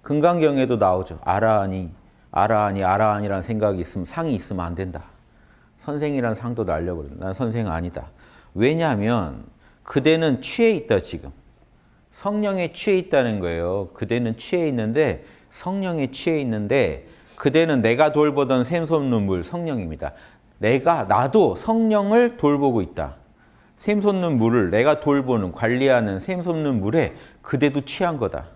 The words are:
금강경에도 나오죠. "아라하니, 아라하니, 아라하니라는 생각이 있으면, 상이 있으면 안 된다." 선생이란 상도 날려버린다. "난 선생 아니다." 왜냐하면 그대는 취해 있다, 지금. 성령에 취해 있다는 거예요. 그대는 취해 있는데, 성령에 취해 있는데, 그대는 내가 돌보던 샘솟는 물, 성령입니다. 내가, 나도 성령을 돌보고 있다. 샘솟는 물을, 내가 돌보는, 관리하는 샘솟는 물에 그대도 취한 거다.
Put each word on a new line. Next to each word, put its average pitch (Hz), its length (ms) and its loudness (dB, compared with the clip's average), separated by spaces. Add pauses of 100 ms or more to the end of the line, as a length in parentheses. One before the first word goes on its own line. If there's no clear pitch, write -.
금강경에도 147 720 2
나오죠. 92 480 2
"아라하니, 98 640 2 (400)
아라하니, 101 540 2
아라하니라는 101 580 0
생각이 104 380 2
있으면, 85 260 -6
상이 160 280 -4
있으면 90 300 -6
안 85 100 -6
된다." 87 300 -8 (760)
선생이란 143 540 -2
상도 117 300 -4
날려버린다. 82 600 -4
"난 95 100 -6
선생 113 360 -4
아니다." 82 380 -6 (460)
왜냐하면 110 920 0 (400)
그대는 151 580 2
취해 226 280 2
있다, 117 300 0
지금. 76 300 -12 (840)
성령에 196 600 -2
취해 196 260 0
있다는 120 420 0
거예요. 87 540 -2
그대는 117 420 -2
취해 165 320 -2
있는데, 120 560 0 (260)
성령에 180 600 -4
취해 160 300 -2
있는데, 107 680 -2 (300)
그대는 147 460 2
내가 131 300 4
돌보던 139 520 2
샘솟는 147 580 0
물, 92 220 -2
성령입니다. 101 680 -6 (460)
내가, 131 460 2
나도 120 500 4
성령을 226 840 2
돌보고 139 460 2
있다. 76 320 -8 (640)
샘솟는 190 600 0
물을, 113 340 2
내가 139 300 2
돌보는, 127 520 0
관리하는 120 680 2
샘솟는 160 600 -2
물에 110 340 0 (280)
그대도 143 440 0
취한 170 320 -4
거다. 85 380 -4